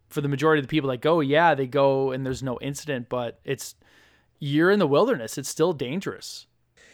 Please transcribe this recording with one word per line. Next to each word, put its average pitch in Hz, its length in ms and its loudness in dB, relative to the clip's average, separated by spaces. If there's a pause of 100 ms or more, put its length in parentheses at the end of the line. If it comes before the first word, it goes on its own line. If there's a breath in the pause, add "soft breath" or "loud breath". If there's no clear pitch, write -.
for 156 120 -6
the 143 60 -2
majority 147 320 2
of 135 60 -2
the 117 60 -16
people 151 180 0
that 127 120 -6
go, 165 180 4
yeah, 151 340 4
they 135 140 0
go 135 440 2
and 131 140 -6
there's 127 180 -6
no 127 160 -4
incident, 135 480 -8
but 123 380 -6
it's, - 300 -8 (640 soft breath)
you're 151 320 2
in 208 80 4
the 175 80 4
wilderness. 143 500 0
It's 135 120 -8
still 165 220 0
dangerous. 131 760 -8 (460 soft breath)